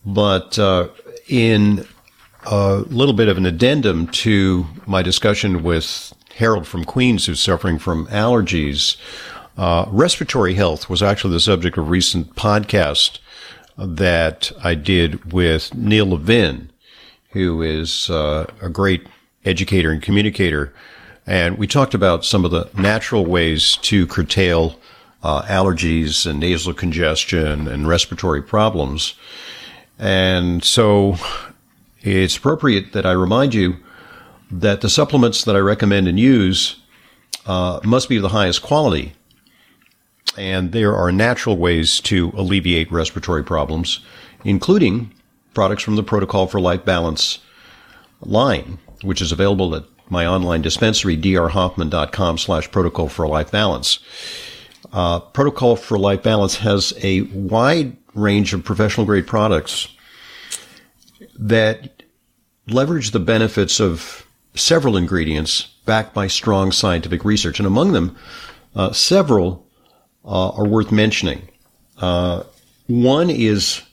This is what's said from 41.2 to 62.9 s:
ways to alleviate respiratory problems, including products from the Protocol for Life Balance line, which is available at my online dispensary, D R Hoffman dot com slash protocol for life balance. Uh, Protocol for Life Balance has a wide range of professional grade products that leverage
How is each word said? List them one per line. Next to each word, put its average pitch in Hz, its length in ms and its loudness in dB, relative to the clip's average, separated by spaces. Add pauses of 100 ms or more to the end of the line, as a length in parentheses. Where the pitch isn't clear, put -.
ways 82 420 0
to 90 360 -2
alleviate 90 540 0
respiratory 80 540 -4
problems, 78 560 -4 (440)
including 113 680 2 (400)
products 101 300 0
from 107 140 -2
the 104 60 0
Protocol 98 440 0
for 101 120 -4
Life 87 280 0
Balance 85 540 -2 (800)
line, 104 560 0 (240)
which 95 180 -4
is 80 100 -4
available 95 440 0
at 78 100 -8 (260)
my 87 140 0
online 87 380 0
dispensary, 95 540 0
D 92 200 2
R 85 140 2
Hoffman 90 400 -2
dot 76 220 -2
com 85 260 -2
slash 82 320 -4
protocol 85 400 -2
for 78 180 -4
life 76 220 -2
balance. 92 480 -2 (920)
Uh, 87 300 0
Protocol 131 560 2
for 110 220 -2
Life 98 240 2
Balance 104 340 2
has 101 460 0
a 95 180 2
wide 113 760 0 (200)
range 104 400 0
of 87 100 -6
professional 104 400 0
grade 98 220 2
products 104 600 -2 (1500)
that 110 640 -2 (640)
leverage 131 420 0